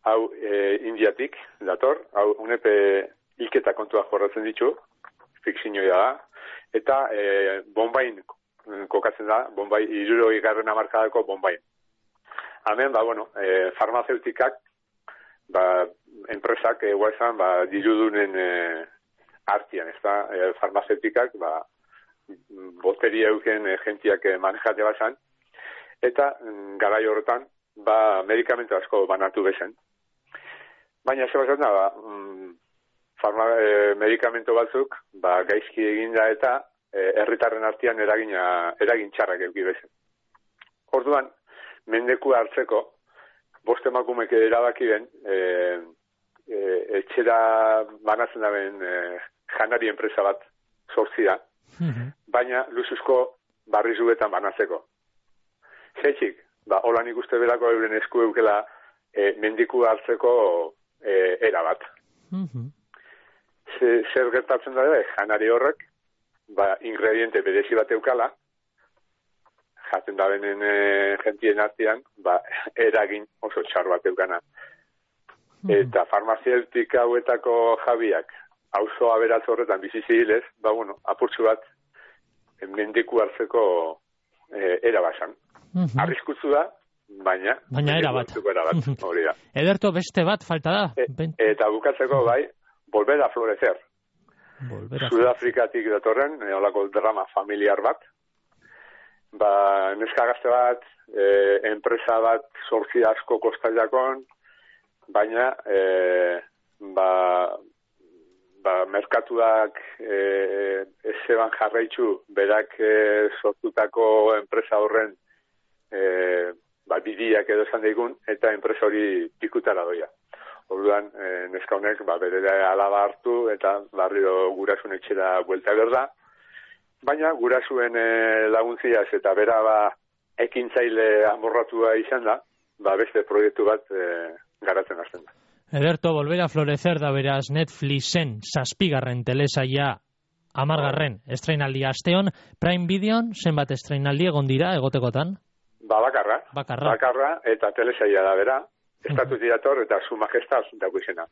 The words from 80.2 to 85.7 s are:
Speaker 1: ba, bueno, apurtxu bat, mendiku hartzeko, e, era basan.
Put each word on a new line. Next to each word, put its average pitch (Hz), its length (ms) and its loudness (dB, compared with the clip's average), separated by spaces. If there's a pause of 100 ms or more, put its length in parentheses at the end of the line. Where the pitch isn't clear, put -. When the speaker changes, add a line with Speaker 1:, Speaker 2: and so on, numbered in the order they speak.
Speaker 1:
ba, 110 120 0
bueno, 107 340 -4
apurtxu 117 380 -2
bat, 110 200 2 (1000)
mendiku 107 600 -2
hartzeko, 110 420 0 (880)
e, 95 320 -2
era 110 180 4
basan. 85 320 -4 (400)